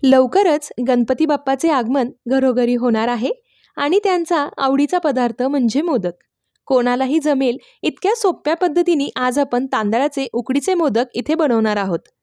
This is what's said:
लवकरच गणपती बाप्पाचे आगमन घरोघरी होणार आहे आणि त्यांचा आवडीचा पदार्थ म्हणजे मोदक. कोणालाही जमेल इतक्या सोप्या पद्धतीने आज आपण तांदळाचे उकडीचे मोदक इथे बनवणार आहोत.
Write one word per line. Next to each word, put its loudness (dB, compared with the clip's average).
लवकरच 2
गणपती 0
बाप्पाचे -2
आगमन 0
घरोघरी 2
होणार 0
आहे -2
आणि 2
त्यांचा 0
आवडीचा 0
पदार्थ -2
म्हणजे 0
मोदक. -2
कोणालाही 0
जमेल 0
इतक्या -2
सोप्या -2
पद्धतीने 0
आज 0
आपण 0
तांदळाचे -2
उकडीचे -2
मोदक 0
इथे -2
बनवणार 0
आहोत. -2